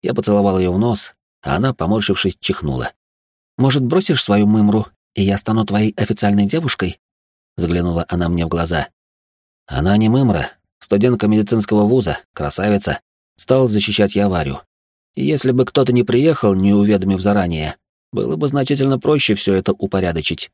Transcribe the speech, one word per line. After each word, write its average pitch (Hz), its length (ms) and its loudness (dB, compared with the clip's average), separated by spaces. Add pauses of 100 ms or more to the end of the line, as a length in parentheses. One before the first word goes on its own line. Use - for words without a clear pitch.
Я - 140 -4
поцеловал 101 440 2
ее 90 140 0
в 92 60 0
нос, 113 360 -2 (280)
а 69 140 -4
она, 123 180 -2
поморщившись, 95 640 -2
чихнула. 65 520 -6 (680)
"Может, 135 260 0
бросишь 165 380 0
свою 104 240 2
мымру, 107 400 2 (280)
и 101 80 -2
я 98 160 0
стану 110 260 -2
твоей 104 300 -2
официальной 101 520 0
девушкой?" 127 520 -4 (580)
заглянула 85 520 -2
она 87 200 -2
мне 85 180 0
в - 20 -6
глаза. 82 400 -2 (760)
"Она 85 320 0
не 110 100 4
мымра, 113 420 2 (280)
студентка 107 500 0
медицинского 107 560 2
вуза, 110 340 0 (140)
красавица", 101 680 -2 (360)
стал 131 320 2
защищать 104 480 0
я 101 120 2
Варю. 78 320 -4 (540)
И 131 100 -4
если 139 280 0
бы 123 140 2
кто-то 123 260 0
не 123 100 4
приехал, 120 520 2
не 95 180 2
уведомив 101 480 2
заранее, 87 560 -2 (360)
было 120 240 -4
бы 156 120 -2
значительно 135 500 0
проще 143 360 0
все 98 200 0
это 95 180 0
упорядочить. 85 800 -4